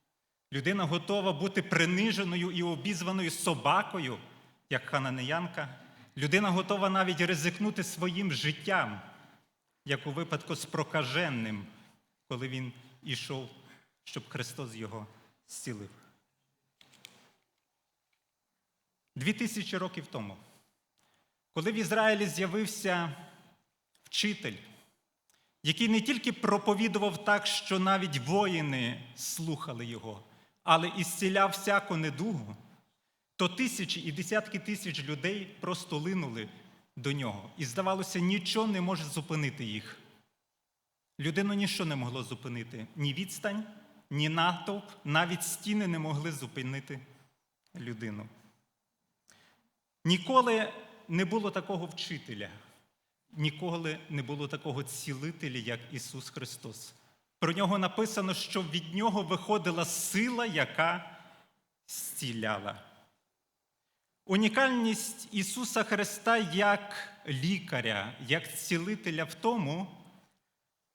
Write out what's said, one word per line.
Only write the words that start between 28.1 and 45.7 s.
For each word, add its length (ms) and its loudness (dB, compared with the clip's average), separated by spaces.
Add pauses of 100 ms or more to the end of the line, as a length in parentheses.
воїни 840 2 (140)
слухали 720 -4
його, 360 -8 (420)
але 320 6
і 80 2
зціляв 460 4
всяку 460 2
недугу, 600 -2 (800)
то 120 2
тисячі 520 -2
і 120 -4
десятки 460 -2
тисяч 460 -4
людей 560 -4
просто 380 -4
линули 500 -2 (480)
до 160 -2
нього. 440 -4
І, 80 -4
здавалося, 560 0
нічого 460 2
не 140 2
може 240 0
зупинити 600 -2
їх. 340 -6 (1200)
Людину 340 2
ніщо 300 0
не 120 0
могло 260 -2
зупинити. 640 -8 (100)
Ні 180 0
відстань, 500 -4 (460)
ні 180 2
натовп, 640 0 (140)
навіть 380 2
стіни 440 0